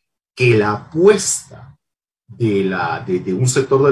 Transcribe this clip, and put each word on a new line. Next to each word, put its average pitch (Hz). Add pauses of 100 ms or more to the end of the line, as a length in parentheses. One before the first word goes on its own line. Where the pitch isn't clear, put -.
(340)
que 120
la 104
apuesta - (500)
de, 101
la, 87
de, 90
de 95
un 123
sector 135
de 143